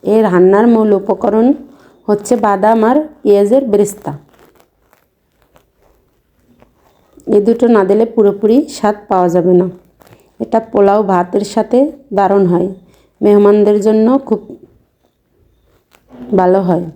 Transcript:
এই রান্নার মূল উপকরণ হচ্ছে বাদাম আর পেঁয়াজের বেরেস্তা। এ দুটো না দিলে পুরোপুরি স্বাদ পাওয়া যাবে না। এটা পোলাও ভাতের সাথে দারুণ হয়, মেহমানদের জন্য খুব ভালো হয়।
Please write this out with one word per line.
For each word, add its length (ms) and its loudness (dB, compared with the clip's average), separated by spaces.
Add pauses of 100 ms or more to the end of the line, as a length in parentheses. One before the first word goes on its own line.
এই 180 0
রান্নার 460 2
মূল 240 2
উপকরণ 540 -2 (640)
হচ্ছে 280 -2
বাদাম 480 0
আর 120 0 (240)
পেঁয়াজের 440 2
বেরেস্তা। 480 -4 (3250)
এ 140 2
দুটো 280 0
না 160 4
দিলে 220 0
পুরোপুরি 500 0 (120)
স্বাদ 280 -4 (120)
পাওয়া 200 0
যাবে 260 0
না। 120 2 (760)
এটা 180 -2 (120)
পোলাও 320 2
ভাতের 420 -2
সাথে 340 -2 (340)
দারুণ 340 2
হয়, 220 -2 (520)
মেহমানদের 600 4
জন্য 260 2 (200)
খুব 140 -4 (2000)
ভালো 220 2
হয়। 220 -2 (120)